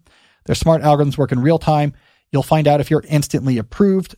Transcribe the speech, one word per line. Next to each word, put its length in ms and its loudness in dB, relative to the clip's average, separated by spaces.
Their 80 -2
smart 280 0
algorithms 360 0
work 140 -2
in 80 -2
real 180 2
time. 340 0
You'll 100 0
find 260 2
out 120 2
if 100 -4
you're 180 0
instantly 500 -2
approved. 600 -2